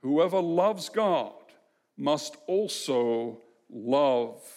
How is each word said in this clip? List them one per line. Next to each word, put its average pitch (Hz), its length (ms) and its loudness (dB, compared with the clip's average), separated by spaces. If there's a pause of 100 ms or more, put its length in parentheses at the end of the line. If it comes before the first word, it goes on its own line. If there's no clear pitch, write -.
whoever 165 400 2
loves 175 480 0
God 175 460 0 (640)
must 147 400 -2 (100)
also 120 960 -2 (260)
love 120 760 0 (140)